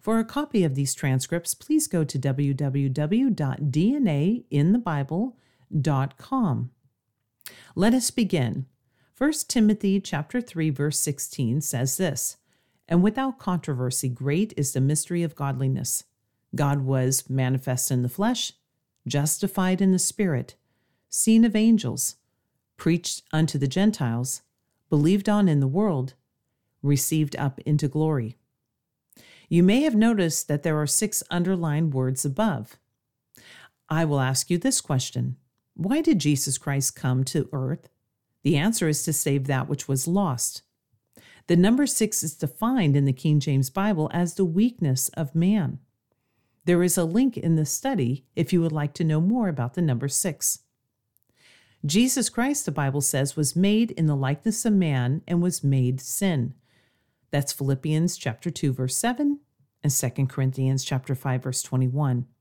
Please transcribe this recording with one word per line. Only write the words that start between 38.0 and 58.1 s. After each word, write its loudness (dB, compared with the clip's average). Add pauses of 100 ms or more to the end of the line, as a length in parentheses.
The 2
answer 0
is -2
to -4
save -2
that -2
which -6
was -2
lost. -2 (840)
The 4
number 4
six -2
is -6
defined 0
in 4
the 2
King 2
James 0
Bible 0
as 0
the 0
weakness 0
of -6
man. 0 (840)
There 4
is 2
a 2
link 2
in 2
this 0
study -2 (100)
if -2
you 4
would 0
like -4
to -4
know 2
more 2
about -4
the -2
number 0
six. -4 (1200)
Jesus 2
Christ, -2
the -4
Bible 0
says, -2
was -2
made 2
in 0
the 2
likeness -2
of 2
man 2
and 0
was -2
made 2
sin. -2 (760)
That's -2
Philippians -2